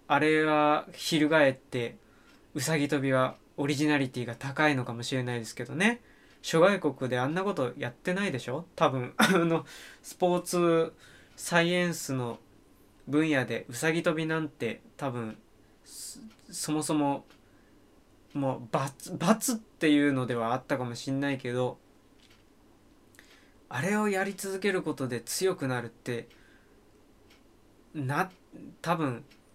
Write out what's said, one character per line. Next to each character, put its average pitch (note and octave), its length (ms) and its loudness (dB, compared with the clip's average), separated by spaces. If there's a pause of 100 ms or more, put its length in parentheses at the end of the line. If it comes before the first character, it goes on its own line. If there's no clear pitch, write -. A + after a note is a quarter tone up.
あ D3+ 120 6
れ D#3 240 4
は D3+ 480 4
翻 D3+ 580 4
っ C3 40 0
て、 A#2+ 420 -6 (600)
う D3 60 -4
さ D#3+ 160 0
ぎ C#3+ 80 2
跳 D3 140 2
び C3+ 140 0
は C3 220 2 (200)
オ C#3+ 120 -2
リ D3 80 0
ジ D3+ 120 2
ナ D3 100 4
リ C3+ 120 0
テ B2+ 120 -6
ィ A#2 40 -4
が A#2 100 -8
高 C#3 320 0
い C#3+ 80 4
の B2+ 80 0
か B2 100 -6
も A#2 100 -8
し C3+ 120 -4
れ B2+ 80 0
な B2 120 -4
い A#2+ 40 -4
で A2+ 60 -8
す - 100 -14
け B2 80 -8
ど B2+ 120 -10
ね。 A3 260 2 (400)
諸 D#3+ 200 2
外 F#3+ 180 6
国 C3+ 300 -2
で B2 100 0
あ B2+ 80 0
ん D3+ 60 -2
な F#3 100 -2
こ G3+ 100 -2
と C3+ 240 -2
や B2+ 120 -6
っ - 40 -14
て - 200 -4
な G3+ 120 -2
い F#3 60 -2
で B2+ 80 -4
し - 100 -10
ょ？ D3+ 160 -6 (100)
多 D#3+ 140 4
分、 B2+ 260 -4
<laughs> - 20 -20
あ A3 160 6
の、 E3 320 4 (360)
ス - 140 -18
ポ F3+ 220 2
ー F3 40 0
ツ E3+ 520 2 (420)
サ - 260 0
イ E3+ 120 2
エ F3+ 100 2
ン E3+ 100 0
ス - 200 -6
の B2 260 -4 (680)
分 D3+ 220 2
野 C3 160 2
で、 A2+ 240 -6
う A#2+ 60 -12
さ D#3+ 160 0
ぎ E3 80 2
跳 E3 140 2
び D#3+ 120 -2
な D#3+ 140 0
ん D3+ 100 -4
て、 - 320 -6 (160)
多 C#3 140 -4
分、 A2+ 260 -8 (480)
そ-、 - 340 -16 (320)
そ E3+ 200 -6
も D3+ 100 0
そ D#3 120 -2
も、 C#3+ 320 0 (1080)
も C3+ 240 -2
う、 A#2 140 -12
罰、 D3 460 -4
罰 A3 360 2
っ - 20 -2
て - 340 -2
い D3 180 6
う C#3+ 60 2
の C3 120 0
で B2 100 -2
は A2+ 180 0
あ C3 40 0
っ B2+ 80 -8
た C#3+ 120 -2
か B2+ 80 -2
も A#2+ 100 -6
し - 160 -8
ん C3+ 80 -2
な C#3 120 -2
い C3+ 60 -4
け B2 140 -6
ど、 B2 260 -2 (1900)
あ B2 140 -6
れ G3+ 160 0
を G#3+ 120 2
や F#3+ 140 0
り G3 120 -6
続 F#3+ 240 -6
け G3 120 0
る F#3 100 0
こ D#3 120 -2
と C3 140 -4
で A#2+ 140 -4
強 - 340 0
く C#3 120 -4
な B2+ 120 0
る A#2 80 -8
っ - 20 -10
て、 A#2+ 380 -8 (1700)
な、 D3+ 380 -2 (500)
多 E3+ 140 0
分、 C3 300 -4 (300)